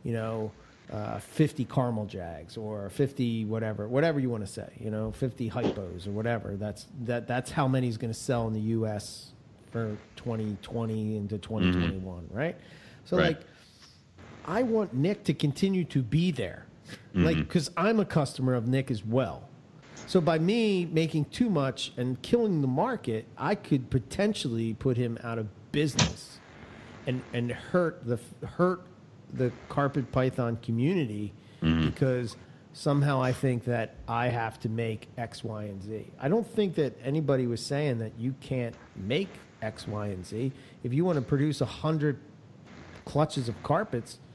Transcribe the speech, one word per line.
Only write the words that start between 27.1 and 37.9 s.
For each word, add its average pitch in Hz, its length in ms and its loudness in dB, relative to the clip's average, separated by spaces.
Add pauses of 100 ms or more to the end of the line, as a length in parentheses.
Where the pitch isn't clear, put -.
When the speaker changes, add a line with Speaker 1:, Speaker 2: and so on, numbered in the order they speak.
Speaker 1:
and 120 180 0
hurt 165 540 0
the, 117 120 2 (300)
hurt 180 360 2 (500)
the 127 180 2 (160)
carpet 143 460 0
python 127 480 2
community 117 720 0 (280)
Speaker 2:
Mm-hmm. 80 260 4
Speaker 1:
because 123 500 0 (340)
somehow 143 500 2
I 127 120 4
think 127 320 0
that 117 300 -2 (120)
I 120 220 2
have 113 320 -2
to 117 80 -2
make 113 480 -2
X, 117 260 -8
Y, 110 220 -6
and 98 180 -10
Z. 107 220 -8 (160)
I 139 80 2
don't 214 180 2
think 202 280 0
that 143 280 0
anybody 135 440 2
was 117 180 0
saying 143 340 0